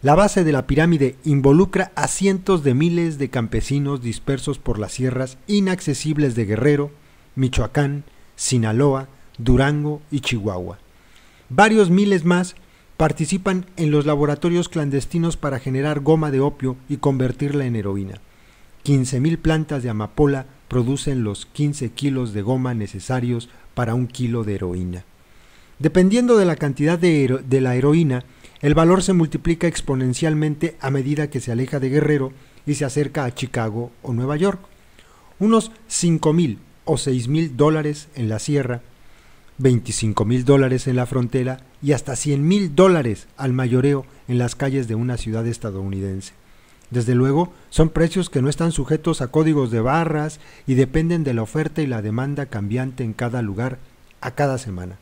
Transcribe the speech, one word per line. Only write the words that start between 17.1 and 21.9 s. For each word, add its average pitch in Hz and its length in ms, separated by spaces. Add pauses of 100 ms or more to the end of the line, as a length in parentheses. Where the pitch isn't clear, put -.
en 120 120
heroína. 98 440 (640)
Quince 131 360
mil 160 200
plantas 156 440
de 123 60
amapola 131 560 (240)
producen 127 560
los 101 220
quince 147 440